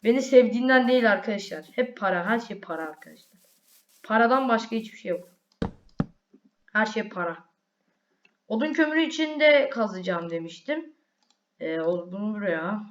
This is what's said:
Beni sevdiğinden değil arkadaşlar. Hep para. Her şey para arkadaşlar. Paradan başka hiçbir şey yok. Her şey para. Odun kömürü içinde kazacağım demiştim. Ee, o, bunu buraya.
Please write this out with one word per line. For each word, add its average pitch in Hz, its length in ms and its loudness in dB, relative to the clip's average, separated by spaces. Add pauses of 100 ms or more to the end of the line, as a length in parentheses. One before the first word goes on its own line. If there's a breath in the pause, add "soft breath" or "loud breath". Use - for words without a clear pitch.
Beni 240 180 2
sevdiğinden 247 640 6
değil 240 240 4
arkadaşlar. 190 600 -4
Hep 247 260 -4
para. 185 280 -2
Her 226 140 0
şey 208 200 -12
para 160 220 -10
arkadaşlar. - 580 -16 (640)
Paradan 233 460 4
başka 226 260 0
hiçbir - 220 -8
şey 190 140 -8
yok. 175 180 -6 (1400)
Her 214 120 2
şey 214 240 -6
para. 170 280 -8 (1080)
Odun 269 260 -4
kömürü 311 280 2
içinde 302 680 2
kazacağım 185 600 -4
demiştim. 208 640 -8 (680)
Ee, 160 200 -6
o, 175 320 -4
bunu 208 220 -6
buraya. 202 580 -4